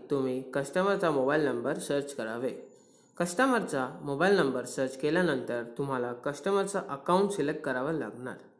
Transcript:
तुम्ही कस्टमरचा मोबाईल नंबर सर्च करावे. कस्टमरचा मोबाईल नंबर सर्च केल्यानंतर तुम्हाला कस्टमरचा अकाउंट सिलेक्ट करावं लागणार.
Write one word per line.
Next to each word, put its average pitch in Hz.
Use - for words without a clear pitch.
तुम्ही 131
कस्टमरचा 185
मोबाईल 147
नंबर 127
सर्च 143
करावे. 117
कस्टमरचा 175
मोबाईल 151
नंबर 127
सर्च 131
केल्यानंतर 147
तुम्हाला 127
कस्टमरचा 190
अकाउंट 180
सिलेक्ट 156
करावं 131
लागणार. 120